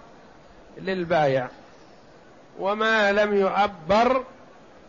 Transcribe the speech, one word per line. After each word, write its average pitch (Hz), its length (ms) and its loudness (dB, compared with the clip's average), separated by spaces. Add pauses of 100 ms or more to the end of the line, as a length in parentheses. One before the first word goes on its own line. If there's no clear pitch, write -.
(760)
للبايع 160 680 -2 (1120)
وما 214 520 0
لم 208 220 2
يؤبر 202 880 0 (640)